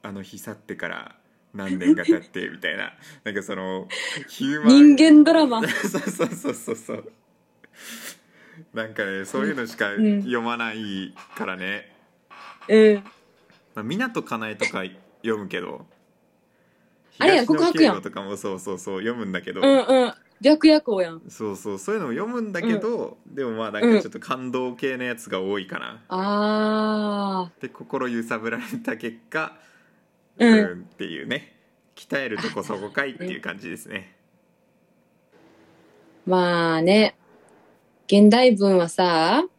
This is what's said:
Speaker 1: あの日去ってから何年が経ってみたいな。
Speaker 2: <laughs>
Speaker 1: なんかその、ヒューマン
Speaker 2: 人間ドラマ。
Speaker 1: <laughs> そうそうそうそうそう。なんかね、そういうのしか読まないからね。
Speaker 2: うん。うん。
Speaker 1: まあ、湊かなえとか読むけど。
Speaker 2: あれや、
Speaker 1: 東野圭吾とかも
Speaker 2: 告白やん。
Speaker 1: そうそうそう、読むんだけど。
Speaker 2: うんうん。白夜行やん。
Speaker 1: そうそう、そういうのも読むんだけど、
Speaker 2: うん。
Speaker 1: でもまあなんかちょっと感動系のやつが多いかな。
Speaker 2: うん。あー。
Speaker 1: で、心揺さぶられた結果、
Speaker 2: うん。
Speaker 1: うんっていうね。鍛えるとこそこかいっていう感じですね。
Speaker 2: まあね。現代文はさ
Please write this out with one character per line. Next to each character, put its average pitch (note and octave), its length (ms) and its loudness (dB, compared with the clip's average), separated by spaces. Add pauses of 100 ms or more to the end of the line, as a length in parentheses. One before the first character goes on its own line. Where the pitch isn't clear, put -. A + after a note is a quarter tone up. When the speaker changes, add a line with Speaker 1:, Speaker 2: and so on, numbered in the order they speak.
Speaker 1:
あ G#2 100 -12
の G2 100 -12
日 F#2+ 160 -18
去 A2 140 -14
っ G2+ 40 -14
て - 200 -14
か F2+ 100 -10
ら - 300 -12 (360)
何 F#2+ 280 -6
年 - 160 4
が - 80 -6
経 E4 140 2
っ - 20 -6
て - 280 -10
み - 100 -14
た D#2+ 120 -4
い E2+ 60 -6
な。 G2+ 160 -10 (180)
Speaker 2:
<laughs> - 140 -20
Speaker 1:
な G#2+ 80 -6
ん - 20 -10
か G2 80 -4
そ G2 140 -8
の、 F#2+ 320 -8 (400)
ヒ - 160 -10
ュ D3+ 180 -4
ー - 20 -10
マ A#3 80 8
ン C#4+ 240 10
Speaker 2:
人 - 0 -
間 D4+ 280 10
ド E4 80 4
ラ D#4+ 140 6
マ。 A3+ 160 -2
Speaker 1:
<laughs> A3+ 40 -2
そ G3+ 320 -4
う - 40 -4
そ - 220 -4
う - 40 -4
そ F3+ 220 -8
う A#2+ 40 -6
そ - 180 -10
う - 40 -6
そ - 180 -12
う。 - 180 -16 (1600)
な A2 140 -6
ん A2 80 -16
か G#2+ 100 -4
ね、 F#2+ 200 -6
そ C3 160 -6
う - 60 -2
い - 60 -4
う - 20 -6
の A#2+ 120 -6
し A2+ 100 -14
か G2+ 200 -2
読 A#2 460 0
ま A#2 140 -4
な A#2 160 -6
い G2 400 -8 (220)
か - 100 -10
ら F#2 120 -8
ね。 F#2+ 360 -10 (760)
Speaker 2:
う G#3 60 2
ん。 A3 40 8
う G#3+ 160 8
ん。 G3+ 100 -6 (680)
Speaker 1:
ま G#2+ 80 -10
あ、 - 20 -10
湊 G3+ 380 -4
か A#2 160 -8
な A2 100 -6
え G#2+ 80 -10
と - 100 -6
か F#2+ 180 -6 (380)
読 A2 160 -2
む G2 100 -10
け F#2 120 -6
ど。 F2 260 -14 (1300)
Speaker 2:
あ C#4+ 80 4
れ F#4 100 8
や、 B3+ 60 4
Speaker 1:
東 D4+ 180 2
野 E4+ 120 2
圭 D#4 180 6
吾 F3+ 100 -4
と G2 100 -12
か G2+ 120 -12
も G2 80 -10
Speaker 2:
告 G2+ 60 -6
白 - 0 -
や - 0 -
ん。 - 20 -14
Speaker 1:
そ G2+ 160 -6
う F#2 60 -10
そ G#2 140 -10
う F2 40 -12
そ G2 180 -8
う、 F#2+ 40 -6
読 A2+ 160 -4
む A2 100 -8
ん F#2+ 60 -8
だ F2 100 -6
け - 100 -12
ど。 - 80 -6
Speaker 2:
う - 40 0
ん C#4 160 4
う B3+ 260 2
ん。 A3 80 -8 (260)
白 D4+ 280 4
夜 D4+ 120 4
行 G3+ 220 -4
や E3 100 -4
ん。 E3 160 -16
Speaker 1:
そ G#2+ 240 -8
う F#2+ 40 -8
そ G2 180 -8
う、 F#2+ 40 -10
そ G3 140 -8
う A3 40 -4
い - 20 -6
う - 20 -6
の E3 80 -6
も A2+ 40 -6
読 F#3+ 180 -6
む B3 100 -8
ん G#3+ 120 -8
だ F3 100 -8
け A3+ 120 0
ど、 G#3 520 -6
Speaker 2:
う - 40 -20
ん。 - 40 -20
Speaker 1:
で C3+ 100 -6
も A#2 80 -6
ま A2 140 -6
あ G#2 60 -8
な G#2 80 -6
ん - 20 0
か A3+ 180 4
ち A3+ 60 -8
ょ - 40 -12
っ - 20 -20
と - 80 -14
感 B2+ 320 -8
動 B2+ 220 -4
系 C3 220 -4
の B2+ 60 -6
や B2 140 -6
つ A#2 120 -18
が F#2+ 120 -4
多 G2 180 -4
い F#2 80 -8
か - 140 -10
な。 A#1+ 120 -12
Speaker 2:
う - 20 -18
ん。 - 40 -20 (100)
あ G#3 1500 -2
ー。 - 40 -14
Speaker 1:
で、 B2+ 60 -10
心 B2+ 400 -8
揺 A#2 140 -4
さ A2+ 160 -4
ぶ A2+ 120 -6
ら A2+ 80 -6
れ B2 60 -10 (140)
た A2+ 180 -6
結 A#2 220 -10 (100)
果、 - 300 -8 (800)
Speaker 2:
う A#3 60 4
ん。 A#3 80 8
Speaker 1:
う A3 40 8 (200)
ん F3+ 40 -14
っ - 20 -20 (140)
て G2+ 80 -10
い D#2+ 180 -10
う - 40 -12
ね。 - 300 -8 (380)
鍛 - 240 -8
え C3+ 100 -4
る G#2+ 80 -6
と A3+ 140 -6
こ G2+ 120 -8
そ G#2+ 120 -8
こ G2+ 160 -10
か C#3 160 -4
い C3 60 -10
っ - 60 -18
て F3+ 60 -10
い - 140 -8
う - 20 -14
感 F2 180 -12
じ E2+ 120 -14
で E2+ 80 -10
す - 80 -20
ね。 - 280 -14 (2000)
Speaker 2:
ま F3 500 2
あ D#3+ 60 0
ね。 G3+ 340 4 (880)
現 G#3 240 8
代 B3 240 8
文 G3 220 4
は E3+ 120 4
さ F3+ 580 2 (120)